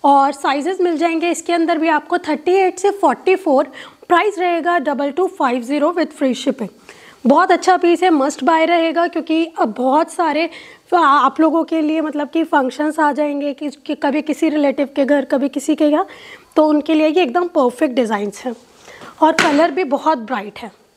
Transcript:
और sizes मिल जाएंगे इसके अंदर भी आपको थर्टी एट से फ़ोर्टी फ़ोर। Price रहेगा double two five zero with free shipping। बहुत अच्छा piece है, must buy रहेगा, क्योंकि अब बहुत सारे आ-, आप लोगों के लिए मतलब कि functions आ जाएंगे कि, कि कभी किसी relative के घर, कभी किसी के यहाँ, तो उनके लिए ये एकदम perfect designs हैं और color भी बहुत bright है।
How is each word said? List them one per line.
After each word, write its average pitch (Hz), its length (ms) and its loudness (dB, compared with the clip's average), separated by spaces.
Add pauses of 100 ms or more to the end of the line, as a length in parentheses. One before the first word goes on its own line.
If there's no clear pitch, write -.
और 277 280 4
sizes 294 500 -4
मिल 349 160 0
जाएंगे 330 340 0
इसके 330 220 -4
अंदर 330 240 0
भी 320 100 0
आपको 311 300 0
थर्टी 311 340 -2
एट 370 280 2
से 403 120 2
फ़ोर्टी 370 440 0
फ़ोर। 311 360 0 (360)
Price 349 320 2
रहेगा 349 380 0
double 285 340 -2
two 349 160 -2
five 262 340 -2
zero 294 360 -2
with 311 160 -2
free 262 220 -2
shipping। 220 320 -6 (600)
बहुत 330 240 4
अच्छा 349 260 2
piece 349 260 2
है, 370 60 4
must 285 300 0
buy 320 280 2
रहेगा, 330 400 0
क्योंकि 330 520 -4
अब 233 180 -2
बहुत 285 340 0
सारे 320 380 -2 (440)
आ-, 349 40 4
आप 277 420 2
लोगों 320 240 2
के 320 180 -2
लिए 311 200 0
मतलब 302 280 -4
कि 320 140 -2
functions 302 560 -2
आ 294 120 2
जाएंगे 285 420 -4
कि, 294 160 -8
कि - 260 -8
कभी 285 260 -2
किसी 320 280 -2
relative 285 460 0
के 277 100 2
घर, 277 200 0
कभी 277 240 -2
किसी 285 260 -2
के 311 100 0
यहाँ, 302 220 2 (480)
तो 311 120 4
उनके 302 260 0
लिए 311 140 4
ये 320 140 2
एकदम 349 260 0
perfect 269 480 0
designs 208 500 -4
हैं 240 100 -6 (680)
और 320 100 4
color 320 400 2
भी 359 120 -4
बहुत 285 340 -2
bright 208 420 -8
है। - 380 -18